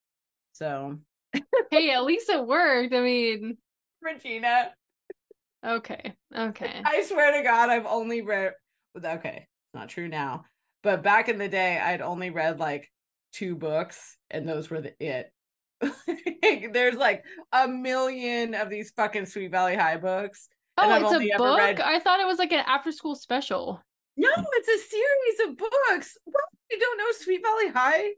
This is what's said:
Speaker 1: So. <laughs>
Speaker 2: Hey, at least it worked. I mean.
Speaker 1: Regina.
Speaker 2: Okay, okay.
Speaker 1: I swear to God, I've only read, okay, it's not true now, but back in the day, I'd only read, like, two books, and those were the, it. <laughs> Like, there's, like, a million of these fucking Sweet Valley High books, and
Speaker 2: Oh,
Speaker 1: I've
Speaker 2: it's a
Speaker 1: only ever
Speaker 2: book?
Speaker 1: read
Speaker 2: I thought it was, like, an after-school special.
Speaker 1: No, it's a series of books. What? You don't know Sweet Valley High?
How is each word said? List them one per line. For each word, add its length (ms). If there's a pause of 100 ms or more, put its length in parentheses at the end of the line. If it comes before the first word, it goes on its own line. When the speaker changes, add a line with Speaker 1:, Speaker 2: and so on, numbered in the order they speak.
(520)
Speaker 1:
So. 460 (360)
<laughs> 60 (300)
Speaker 2:
Hey, 220
at 120
least 260
it 140
worked. 480
I 80
mean. 580 (440)
Speaker 1:
Regina. 720 (920)
Speaker 2:
Okay, 500 (220)
okay. 480
Speaker 1:
I 180
swear 340
to 60
God, 260
I've 180
only 360
read, 300 (440)
okay, 500
it's 280
not 160
true 180
now, 360 (380)
but 200
back 260
in 100
the 100
day, 300
I'd 220
only 300
read, 280
like, 300 (440)
two 240
books, 600 (140)
and 180
those 220
were 100
the, 140 (100)
it. 260 (520)
<laughs> 80 (520)
Like, 300
there's, 240
like, 280 (280)
a 160
million 840
of 160
these 260
fucking 300
Sweet 260
Valley 240
High 220
books, 500 (300)
and 120
Speaker 2:
Oh, 40
Speaker 1:
I've 80
Speaker 2:
it's 100
a 20
Speaker 1:
only 180
ever 120
Speaker 2:
book? 140
Speaker 1:
read 220
Speaker 2:
I 200
thought 200
it 60
was, 120
like, 140
an 140
after-school 480
special. 640 (360)
Speaker 1:
No, 180
it's 340
a 200
series 640
of 80
books. 640
What? 200 (260)
You 100
don't 180
know 140
Sweet 320
Valley 240
High? 500